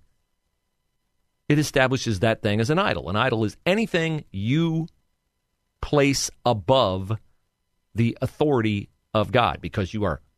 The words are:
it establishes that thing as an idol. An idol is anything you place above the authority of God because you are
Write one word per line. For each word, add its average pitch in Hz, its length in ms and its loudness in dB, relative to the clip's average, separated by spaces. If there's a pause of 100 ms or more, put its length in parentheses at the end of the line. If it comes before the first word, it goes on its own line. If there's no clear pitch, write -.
(1500)
it 147 100 4
establishes 127 640 0
that 113 200 0
thing 104 200 0
as 113 100 0
an 160 80 0
idol. 82 320 -2
An 98 60 -2
idol 113 280 0
is 101 120 -4 (100)
anything 170 640 0
you 160 560 0 (960)
place 139 480 2 (160)
above 107 720 2 (760)
the 117 280 0
authority 117 680 -2 (240)
of 101 200 -2
God 104 280 0
because 90 320 -6
you 104 120 -4
are 78 180 -2 (160)